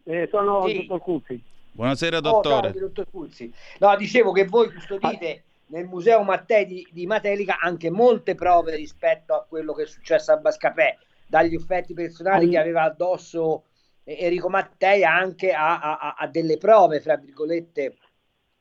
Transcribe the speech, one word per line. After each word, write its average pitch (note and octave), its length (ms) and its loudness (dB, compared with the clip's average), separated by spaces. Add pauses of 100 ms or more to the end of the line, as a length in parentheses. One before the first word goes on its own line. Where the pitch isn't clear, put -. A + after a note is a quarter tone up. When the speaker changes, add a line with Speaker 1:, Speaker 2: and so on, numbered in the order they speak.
Speaker 1:
Eh, E3 220 -4
sono G3+ 380 0
Speaker 2:
Sì. G#3+ 80 -4
Speaker 1:
il F3+ 100 -8
dottor F3+ 160 -8
Cuzzi. C3 400 -8 (300)
Speaker 3:
Buonasera, C#3 460 -2
Speaker 2:
Oh, - 20 -2
Speaker 3:
dottore. G3+ 480 2
Speaker 2:
salve, F#3+ 100 -8
dottor F#3+ 320 -10
Cuzzi. C3+ 420 -16 (280)
No, G3+ 160 6
dicevo G3+ 340 2
che F#3+ 140 2
voi G#3+ 280 2
custodite E3+ 720 -8
Speaker 1:
Ah. - 60 -20 (160)
Speaker 2:
nel E3+ 200 -12
Museo F#3 360 2
Mattei G3 420 0
di, F3+ 280 -14
di E3+ 140 -10
Matelica G3+ 520 -2
anche E3+ 320 -4
molte G#3 460 2
prove E3+ 400 2
rispetto D#3+ 580 -4
a D3+ 140 -4
quello D#3 240 -8
che D3+ 100 -6
è D3 40 -6
successo - 440 -2
a D#3 60 6
Bascapè, D3+ 600 0 (300)
dagli E3 280 2
effetti F3 380 -4
personali E3+ 520 -2
Speaker 1:
All- F3 80 4
Speaker 2:
che E3+ 60 2
aveva E3 260 0
addosso, D#3+ 800 -4 (400)
eh, D3 160 -14
Enrico F3 280 -2
Mattei F#3+ 560 2
anche F3+ 460 0
a, D#3 300 0
a, D3+ 180 -6
a, D3 180 -10
a D3 120 -8
delle D#3 280 -2
prove, D#3+ 440 6
fra D#3 160 0
virgolette, D3+ 800 -8 (640)